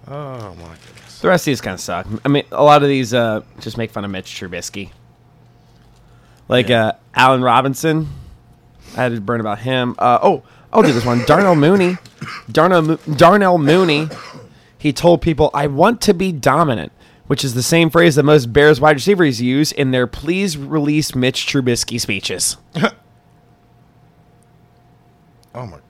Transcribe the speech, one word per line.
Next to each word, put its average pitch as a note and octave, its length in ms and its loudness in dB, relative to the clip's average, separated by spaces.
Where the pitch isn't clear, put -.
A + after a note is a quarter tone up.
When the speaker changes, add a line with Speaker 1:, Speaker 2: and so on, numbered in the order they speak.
Speaker 1:
Oh, C3 440 -14
my E2+ 80 -20
goodness. - 340 -20
Speaker 2:
The - 60 -2
rest F3+ 160 2
of D3+ 80 -2
these A#2 100 -4
kinda F#2+ 160 -10
suck. F2+ 300 -10
I C#3+ 40 0
mean, C#3+ 220 0
a - 120 0
lot D3 180 6
of C#3+ 80 0
these, B2+ 240 -2
uh, A#2 280 -2
just A2+ 180 -12
make A2+ 140 -8
fun G#2 140 -10
of G2+ 40 -8
Mitch F#2+ 160 -10
Trubisky. F2+ 500 -12
Like, A#2+ 220 0
Speaker 1:
Yeah. A2+ 180 2
Speaker 2:
uh, G#2 40 -2
Allen B2+ 300 4
Robinson. C#3 640 0
I A#2+ 60 -2
had A#2+ 100 -2
to A2+ 80 -8
burn A#2 180 -4
about G#2 200 -6
him. B2 400 -4
Uh, A#2+ 240 2
oh, E3+ 180 2
I'll A3 80 4
do E3 100 4
this A#2 140 -2
one. A#2+ 220 0
Darnell F3+ 280 4
Mooney. F3+ 420 2
Darnell E3+ 300 4
Mo-, D#3 180 -2
Darnell F3+ 440 6
Mooney. D#3 480 2
He D3+ 120 -2
told E3+ 300 2
people, D#3 320 0
"I D3 140 -4
want E3+ 340 2
to G#3 140 2
be F#3+ 160 -2
dominant," C3+ 600 0
which C#3 180 -4
is B2 80 -8
the B2 80 -4
same E3 300 2
phrase E3+ 240 4
that D3 80 2
most C#3 280 4
Bears D3 300 4
wide D3+ 140 4
receivers D3 460 0
use C3 300 0
in C3 200 -2
their B2+ 160 0
"Please F3 500 -4
release D3 560 -2
Mitch B2+ 320 -2
Trubisky" B2 560 -2
speeches. - 560 -6
<laughs> D3 80 -6
Speaker 1:
Oh, B2 120 -14
my. E2+ 120 -18